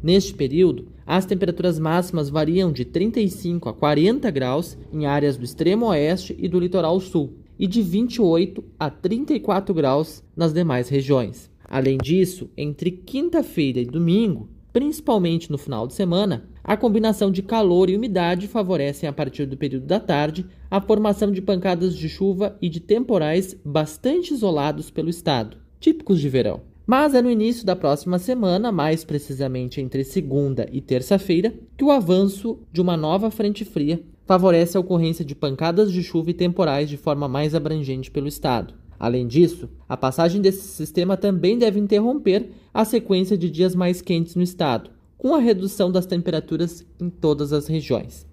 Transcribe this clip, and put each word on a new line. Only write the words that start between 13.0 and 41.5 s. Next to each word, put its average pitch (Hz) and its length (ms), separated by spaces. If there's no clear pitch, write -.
e 120 40
domingo, 170 640
principalmente 202 800
no 143 60
final 123 280
de 131 100
semana, 180 500
a 208 140
combinação 214 520
de 190 120
calor 190 480
e 190 80
umidade 180 500
favorecem, 165 640
a - 20
partir 139 340
do 135 120
período 131 280
da 180 140
tarde, 156 460
a 196 80
formação 208 500
de 190 120
pancadas 185 520
de 156 140
chuva 196 540
e 175 80
de 160 100
temporais 185 720
bastante 247 680
isolados 151 560
pelo 160 200
estado, 131 480
típicos 254 440
de 143 80
verão. 117 320
Mas 277 280
é 247 80
no 247 80
início 233 360
da 185 100
próxima 180 420
semana, 214 540
mais 160 320
precisamente 135 800
entre 135 240
segunda 139 680
e 131 80
terça-feira, 185 720
que - 80
o 285 80
avanço 196 680
de 165 80
uma 180 160
nova 175 340
frente 208 360
fria 160 360
favorece 175 520
a - 20
ocorrência 165 460
de 139 100
pancadas 165 560
de 180 100
chuva 170 300
e - 20
temporais 165 560
de 147 60
forma 143 320
mais 147 260
abrangente 143 560
pelo 143 200
estado. 123 440
Além 123 280
disso, 160 420
a 127 80
passagem 170 460
desse 190 280
sistema 180 460
também 190 400